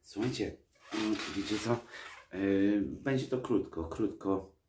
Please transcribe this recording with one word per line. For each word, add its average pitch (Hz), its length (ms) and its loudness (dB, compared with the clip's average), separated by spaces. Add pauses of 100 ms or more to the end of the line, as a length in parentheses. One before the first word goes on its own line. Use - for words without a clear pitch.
Słuchajcie, 110 560 -2 (360)
mm, 107 220 0 (200)
wiecie 98 240 0
co? 117 200 0 (540)
Y, 98 520 4
będzie 135 420 -2
to - 140 0
krótko, 95 440 0
krótko. 95 680 -2 (140)